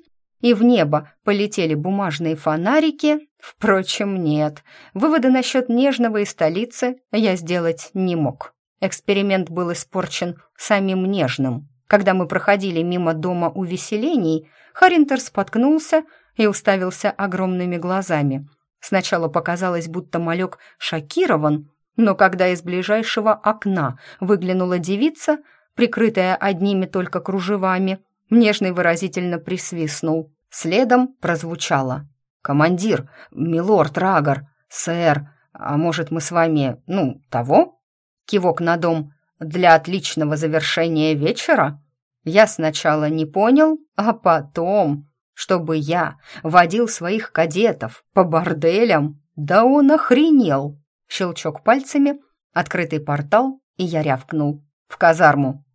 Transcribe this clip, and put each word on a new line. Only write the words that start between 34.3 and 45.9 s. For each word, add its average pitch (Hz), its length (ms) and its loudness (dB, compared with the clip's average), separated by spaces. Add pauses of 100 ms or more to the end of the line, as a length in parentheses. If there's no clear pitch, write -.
сэр, 165 600 -2 (240)
а - 240 -4
может, 160 340 -2
мы 160 100 -4
с - 80 -6
вами, 160 560 0
ну, 170 360 -4 (100)
того?" 143 480 2 (460)
Кивок 180 340 0
на 170 180 0
дом. 160 360 -2 (260)
"Для 165 340 4
отличного 156 640 0
завершения 156 800 0
вечера?" 156 640 0 (420)
Я 196 220 6
сначала 156 640 -2
не 156 180 -2
понял, 269 540 4 (160)
а 220 160 0
потом, 165 960 0 (260)
чтобы 160 440 -2
я 156 400 -2 (260)